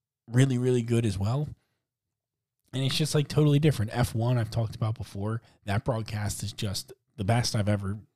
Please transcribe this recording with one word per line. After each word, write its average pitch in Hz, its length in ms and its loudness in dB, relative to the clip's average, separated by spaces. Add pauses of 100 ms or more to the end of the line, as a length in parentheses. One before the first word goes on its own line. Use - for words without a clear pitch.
(280)
really, 127 300 2
really 123 240 2
good 117 240 2
as 95 120 0
well. 123 300 -2 (1300)
And 131 100 -2
it's 131 140 0
just, 156 180 0
like, 151 120 2
totally 147 320 4
different. 139 340 2
F 120 200 0
one, 120 240 2
I've 110 140 -2
talked 110 240 -2
about 110 200 -2
before. 104 460 -6 (240)
That 101 200 0
broadcast 107 580 -4
is 101 80 -6
just - 420 -6 (220)
the 107 80 -6
best 117 320 2
I've 104 140 0
ever 101 280 -2 (180)